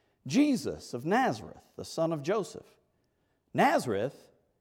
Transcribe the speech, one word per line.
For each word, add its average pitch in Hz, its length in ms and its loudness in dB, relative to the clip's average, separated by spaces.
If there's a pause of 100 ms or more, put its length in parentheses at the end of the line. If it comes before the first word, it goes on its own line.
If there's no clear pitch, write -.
(260)
Jesus 175 680 0
of 127 140 -6
Nazareth, 190 580 0 (120)
the - 80 -10
son 165 280 -2
of 147 100 -4
Joseph.' - 540 -4 (760)
'Nazareth? 147 720 2 (340)